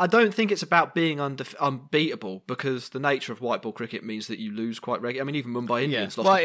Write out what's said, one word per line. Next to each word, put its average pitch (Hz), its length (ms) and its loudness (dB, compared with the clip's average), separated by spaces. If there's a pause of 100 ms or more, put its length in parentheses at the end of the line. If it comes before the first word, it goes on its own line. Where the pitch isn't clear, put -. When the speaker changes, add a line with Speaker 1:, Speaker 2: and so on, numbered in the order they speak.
Speaker 1:
I 180 40 4
don't 226 260 6
think 220 160 0
it's 196 140 0
about 170 320 2
being 160 220 2
undef-, 139 420 -4
unbeatable, 135 880 0
because 127 420 -4
the 135 120 -8
nature 139 320 0
of 107 80 -12
white 117 200 0
ball 110 120 -6
cricket - 320 -8
means 107 220 -6
that 110 120 -8
you 107 140 -6
lose 113 260 -4
quite 120 220 -4
regularly. 123 200 -4
I 135 40 -2
mean, 143 100 -4
even 123 160 -4
Mumbai 120 280 0
Speaker 2:
Yeah. 131 40 2
Speaker 1:
Indians 117 340 -2
lost 113 80 0
Speaker 2:
Well, 190 100 8
Speaker 1:
a 185 100 4